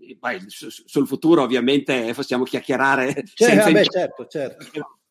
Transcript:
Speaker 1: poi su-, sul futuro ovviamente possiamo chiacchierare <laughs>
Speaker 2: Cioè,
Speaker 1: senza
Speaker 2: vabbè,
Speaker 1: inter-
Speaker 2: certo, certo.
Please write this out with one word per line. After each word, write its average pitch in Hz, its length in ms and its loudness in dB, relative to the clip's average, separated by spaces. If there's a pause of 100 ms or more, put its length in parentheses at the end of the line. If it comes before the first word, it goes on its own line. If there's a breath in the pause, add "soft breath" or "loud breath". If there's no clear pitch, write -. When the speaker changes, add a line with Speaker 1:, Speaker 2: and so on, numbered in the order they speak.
(180)
Speaker 1:
poi 113 300 -8
su-, 127 220 -18
sul - 360 -4
futuro 156 380 2
ovviamente 123 680 -2
possiamo 131 300 -4
chiacchierare 131 720 -2
<laughs> - 200 -10
Speaker 2:
Cioè, 233 140 4
Speaker 1:
senza 208 180 6
Speaker 2:
vabbè, 202 160 6
Speaker 1:
inter- - 100 -2
Speaker 2:
certo, 156 340 -6
certo. - 580 -12 (260)